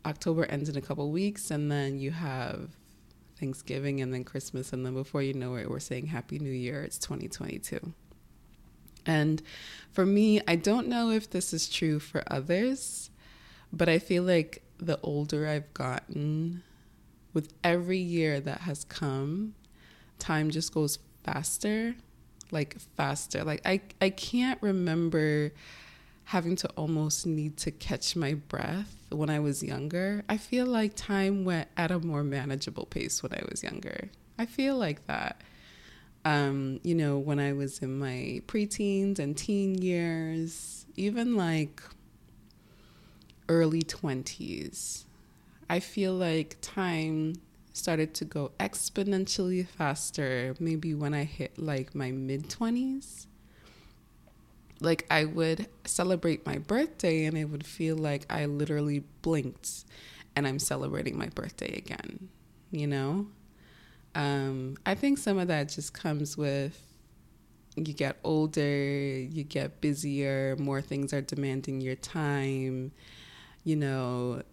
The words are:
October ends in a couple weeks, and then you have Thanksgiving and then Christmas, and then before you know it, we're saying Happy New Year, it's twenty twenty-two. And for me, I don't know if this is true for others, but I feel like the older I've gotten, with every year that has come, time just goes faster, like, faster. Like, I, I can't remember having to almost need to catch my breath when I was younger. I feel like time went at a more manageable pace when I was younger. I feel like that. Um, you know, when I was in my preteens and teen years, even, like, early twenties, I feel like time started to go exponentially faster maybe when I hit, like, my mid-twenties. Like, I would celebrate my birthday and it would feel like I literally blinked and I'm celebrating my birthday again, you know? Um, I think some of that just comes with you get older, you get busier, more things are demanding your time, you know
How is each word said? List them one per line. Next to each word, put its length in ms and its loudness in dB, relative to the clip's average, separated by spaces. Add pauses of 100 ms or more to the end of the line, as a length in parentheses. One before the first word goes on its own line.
October 400 2
ends 240 -2
in 80 -2
a 40 -2
couple 300 -2
weeks, 400 -2
and 180 0
then 300 0
you 120 -2
have 580 -4 (680)
Thanksgiving 640 -2
and 140 -2
then 100 -4
Christmas, 480 -8
and 140 -4
then 80 -4
before 280 -2
you 120 0
know 220 -4
it, 140 -6
we're 100 -4
saying 260 -6
Happy 340 -6
New 100 -4
Year, 320 -4
it's 160 -8
twenty 300 -6
twenty-two. 640 -6 (1120)
And 360 4 (500)
for 140 4
me, 420 8
I 80 6
don't 320 4
know 220 2
if 200 2
this 220 -2
is 160 -2
true 320 2
for 280 -4
others, 840 0 (640)
but 160 4
I 100 6
feel 240 2
like 400 4 (140)
the 260 0
older 420 0
I've 280 -2
gotten, 920 -2 (680)
with 280 -2
every 360 4
year 420 2
that 220 -4
has 240 -4
come, 680 -2 (640)
time 320 2
just 220 -2
goes 260 2 (260)
faster, 680 0 (540)
like, 280 -2 (180)
faster. 480 0
Like, 220 -2
I, 160 4 (180)
I 100 6
can't 520 0
remember 880 4 (760)
having 300 2
to 140 -2
almost 540 0
need 300 0
to 160 -4
catch 420 -2
my 200 2
breath 640 -4 (120)
when 200 0
I 100 2
was 240 0
younger. 640 -2
I 80 2
feel 300 0
like 280 2
time 520 2
went 320 0
at 120 2
a 100 2
more 220 0
manageable 640 -2
pace 380 -4
when 80 -4
I 180 -4
was 140 -6
younger. 460 -8 (280)
I 80 0
feel 300 2
like 320 0
that. 340 -2 (840)
Um, 580 2
you 120 4
know, 220 4
when 220 2
I 140 2
was 260 -2
in 180 -2
my 480 -4
preteens 760 2
and 180 0
teen 380 2
years, 1120 -2 (120)
even, 400 2
like, 440 2 (1700)
early 340 6
twenties, 1200 -6 (640)
I 100 2
feel 340 0
like 460 0
time 760 0 (360)
started 440 0
to 100 -4
go 340 -4
exponentially 1080 0
faster 920 -2
maybe 340 0
when 200 0
I 100 0
hit, 340 -6
like, 380 -2
my 160 -2
mid-twenties. 1160 -2 (1500)
Like, 300 2
I 160 6
would 420 0 (180)
celebrate 600 2
my 140 -2
birthday 640 2
and 100 0
it 100 0
would 200 -6
feel 300 -2
like 340 -2
I 160 0
literally 580 0 (200)
blinked 600 -2 (500)
and 120 2
I'm 120 0
celebrating 580 -2
my 120 -4
birthday 460 -6
again, 540 -10 (400)
you 160 -2
know? 420 0 (840)
Um, 720 0
I 80 2
think 240 2
some 220 2
of 80 0
that 220 0
just 260 -8
comes 420 -2
with 420 0 (960)
you 180 -2
get 300 -2
older, 380 2
you 800 0
get 380 -4
busier, 800 2
more 220 0
things 300 -2
are 100 0
demanding 600 -2
your 140 -2
time, 960 -2 (720)
you 120 2
know 760 0